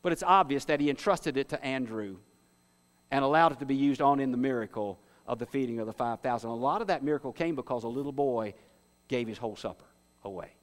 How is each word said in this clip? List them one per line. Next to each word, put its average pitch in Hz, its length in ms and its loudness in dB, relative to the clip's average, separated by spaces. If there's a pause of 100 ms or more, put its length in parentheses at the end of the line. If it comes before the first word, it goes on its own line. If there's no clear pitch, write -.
But 180 100 2
it's 165 120 -2
obvious 175 420 6
that 147 140 2
he 147 100 2
entrusted 147 480 0
it 135 120 -2
to 147 140 -6
Andrew 110 540 -4 (920)
and 135 160 2
allowed 156 280 6
it 131 60 -12
to 139 60 -6
be 135 100 0
used 139 260 2
on 139 180 6
in 131 120 0
the 123 60 0
miracle 110 640 -2 (280)
of 117 120 -4
the 120 60 -6
feeding 120 340 -4
of 110 80 -4
the 110 60 -10
five 117 260 -4
thousand. 117 300 -2
A 117 60 -6
lot 143 260 0
of 214 60 -6
that 156 160 0
miracle 139 280 -2
came 165 240 -2
because 123 300 -4
a - 20 -2
little 139 240 -4
boy 123 420 0 (540)
gave 120 200 -2
his 107 100 -8
whole 110 180 -6
supper - 300 -10 (380)
away. 98 280 -12 (120)